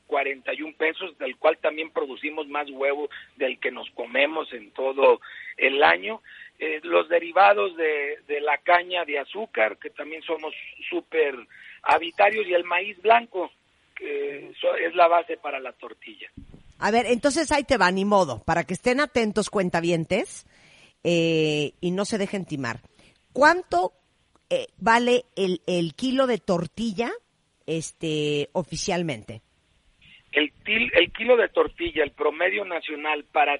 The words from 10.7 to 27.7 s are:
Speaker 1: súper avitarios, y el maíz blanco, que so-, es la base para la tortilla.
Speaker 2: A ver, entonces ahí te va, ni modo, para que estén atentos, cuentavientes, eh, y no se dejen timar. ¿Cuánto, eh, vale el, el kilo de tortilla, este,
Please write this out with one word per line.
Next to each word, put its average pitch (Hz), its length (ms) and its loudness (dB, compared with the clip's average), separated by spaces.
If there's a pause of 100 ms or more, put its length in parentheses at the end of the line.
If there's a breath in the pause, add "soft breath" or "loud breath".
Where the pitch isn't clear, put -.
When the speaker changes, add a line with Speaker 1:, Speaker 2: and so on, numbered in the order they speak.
Speaker 1:
súper 160 460 0 (480 loud breath)
avitarios, 190 640 2
y 180 80 0
el 170 80 4
maíz 180 400 -4
blanco, 220 480 2 (460)
que 143 640 -8
so-, 175 160 0
es 165 180 -2
la 170 140 8
base 170 280 2
para 139 220 -8
la 131 140 -10
tortilla. - 580 -18 (480)
Speaker 2:
A 208 140 0
ver, 240 140 2
entonces 269 440 0
ahí 294 140 0
te 254 120 2
va, 180 140 4
ni 190 140 0
modo, 185 400 2
para 165 180 0
que - 120 -6
estén 247 260 0
atentos, 220 500 0
cuentavientes, 175 960 -2 (560 soft breath)
eh, 160 800 2
y 175 100 -2
no 190 140 -2
se 208 140 -4
dejen 190 260 -4
timar. 127 320 -6 (560 soft breath)
¿Cuánto, 349 600 2 (560)
eh, 151 200 -2 (100)
vale 240 460 4 (100)
el, 185 320 0
el 175 280 0
kilo 262 340 0
de 226 100 0
tortilla, 202 720 -2 (560)
este, 151 840 -4